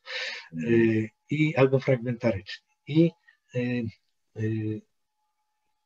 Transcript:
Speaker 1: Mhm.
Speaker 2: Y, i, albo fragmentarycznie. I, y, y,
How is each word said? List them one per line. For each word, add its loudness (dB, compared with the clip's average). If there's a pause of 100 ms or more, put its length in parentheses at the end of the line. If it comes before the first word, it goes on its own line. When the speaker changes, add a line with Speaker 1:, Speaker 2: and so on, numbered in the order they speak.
(520)
Speaker 1:
Mhm. 0
Speaker 2:
Y, 4 (200)
i, 0
albo 4
fragmentarycznie. -2 (200)
I, 4 (440)
y, -4 (520)
y, -4 (1040)